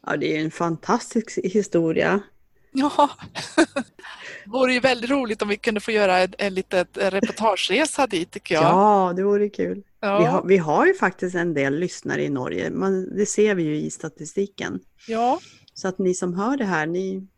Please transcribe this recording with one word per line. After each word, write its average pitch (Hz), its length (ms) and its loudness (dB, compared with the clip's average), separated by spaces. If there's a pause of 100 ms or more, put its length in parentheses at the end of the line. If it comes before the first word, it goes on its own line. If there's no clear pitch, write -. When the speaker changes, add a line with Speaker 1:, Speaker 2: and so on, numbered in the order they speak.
Speaker 1:
Ja, 156 100 -2
det 156 200 -2
är 156 80 -2
en 160 60 -4
fantastisk 180 920 -2
historia. 175 760 0 (520)
Speaker 2:
Ja. 277 420 2
<laughs> - 40 -20 (1300)
Det 202 60 -18
vore 254 220 2
ju 247 80 2
väldigt 240 300 0
roligt 240 320 0
om 208 60 -2
vi 208 80 0
kunde 214 240 -2
få - 100 -6
göra 202 280 4
en, 185 200 2
en 196 160 -2
liten 185 400 0
reportageresa 208 1120 0
dit, 175 240 -4
tycker - 240 -4
jag. 160 100 4
Speaker 1:
Ja, 190 520 6
det 185 60 -2
vore 202 260 2
kul. 190 340 -4 (180)
Speaker 2:
Ja. 202 180 0
Speaker 1:
Vi 214 60 6
har, 247 200 0
vi 190 120 4
har 170 300 2
ju 381 80 4
faktiskt 185 420 -2
en 170 180 0
del 139 240 0
lyssnare 147 460 -4
i 147 40 -2
Norge. 131 420 -4
Man, 185 460 -2
det 202 100 2
ser 208 280 2
vi 175 80 0
ju 151 140 -2
i 156 140 -4
statistiken. 160 880 -8 (280)
Speaker 2:
Ja. 240 320 0 (340)
Speaker 1:
Så - 140 -6
att 185 100 -6
ni 180 160 0
som 180 200 -4
hör 220 220 0
det 262 80 -2
här, 165 220 0
ni, 190 400 -4 (120)